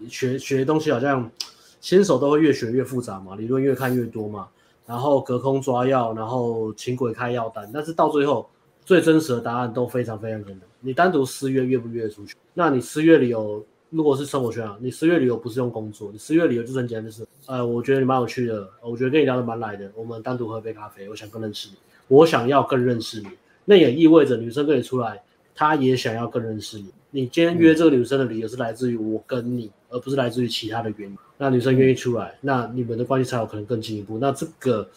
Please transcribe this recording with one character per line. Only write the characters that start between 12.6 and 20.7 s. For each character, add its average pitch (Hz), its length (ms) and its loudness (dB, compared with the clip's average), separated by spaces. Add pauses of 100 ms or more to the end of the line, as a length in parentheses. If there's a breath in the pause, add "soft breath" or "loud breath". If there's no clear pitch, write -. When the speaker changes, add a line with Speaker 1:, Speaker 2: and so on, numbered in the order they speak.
Speaker 1:
你 127 100 0
私 151 220 -4
约 160 160 10
理 127 100 2
由， 107 340 -4 (280)
如 160 120 0
果 139 140 4
是 143 80 -6
生 139 160 -4
活 117 100 -2
圈 113 140 -6
啊， 104 140 -10
你 123 100 -6
私 156 160 -2
约 170 140 4
理 127 80 4
由 117 100 0
不 123 100 -10
是 117 120 -6
用 123 100 -2
工 110 220 -8
作， 104 200 -14
你 107 60 -18
私 - 160 -8
约 165 140 4
理 123 80 0
由 117 80 -2
就 123 100 -12
是 131 60 -4
很 123 80 -2
简 113 160 -6
单， - 20 -12
就 110 60 -14
是， 110 160 -16 (180)
呃， 127 180 -4
我 120 200 -2
觉 135 100 2
得 135 60 2
你 131 60 2
蛮 131 140 2
有 120 60 0
趣 120 220 -4
的， 107 200 -6 (140)
我 120 160 -10
觉 123 60 -4
得 131 80 0
跟 151 100 4
你 139 40 4
聊 127 100 2
得 127 80 -2
蛮 117 160 -6
来 107 160 -8
的， 98 180 -14
我 113 100 -12
们 113 200 -12
单 127 120 -6
独 120 120 -6
喝 110 120 -8
杯 107 140 -10